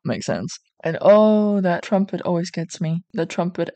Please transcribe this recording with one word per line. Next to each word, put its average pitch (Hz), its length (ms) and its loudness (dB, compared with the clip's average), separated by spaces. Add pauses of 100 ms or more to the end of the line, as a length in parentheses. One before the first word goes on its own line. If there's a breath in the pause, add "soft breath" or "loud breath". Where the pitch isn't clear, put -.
makes 110 220 -4
sense. - 300 -4 (280)
And 160 160 -2
oh, 208 640 6
that 175 200 0
trumpet 196 400 -2
always 175 300 -2
gets - 280 -8
me. 165 220 -2 (100)
The 165 140 -2
trumpet 180 500 -4